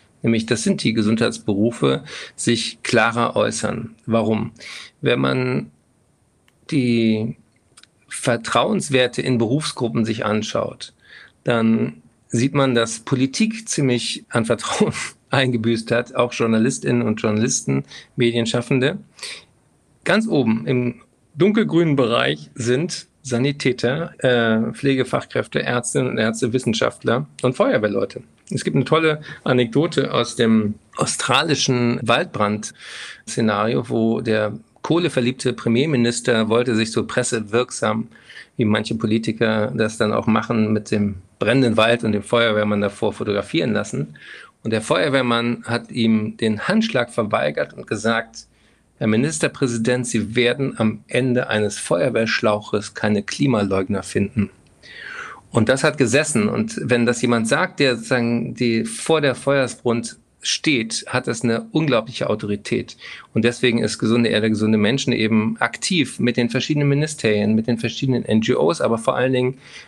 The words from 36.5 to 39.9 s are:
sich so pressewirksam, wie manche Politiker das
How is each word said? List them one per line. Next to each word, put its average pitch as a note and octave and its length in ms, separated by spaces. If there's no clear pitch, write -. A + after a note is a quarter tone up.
sich A2 200
so A2 120
pressewirksam, A2 1000
wie B2 80
manche A2 320
Politiker A2 800
das G#2+ 220